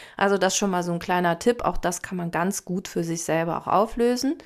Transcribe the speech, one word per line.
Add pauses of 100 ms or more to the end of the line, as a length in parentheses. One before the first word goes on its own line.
(180)
Also
das
ist
schon
mal
so
ein
kleiner
Tipp.
Auch
das
kann
man
ganz
gut
für
sich
selber
auch
auflösen. (100)